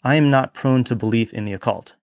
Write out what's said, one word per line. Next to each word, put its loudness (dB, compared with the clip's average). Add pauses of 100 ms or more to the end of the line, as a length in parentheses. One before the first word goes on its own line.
I 2
am 4
not 0
prone 0
to -2
belief -2
in -8
the -8
occult. -6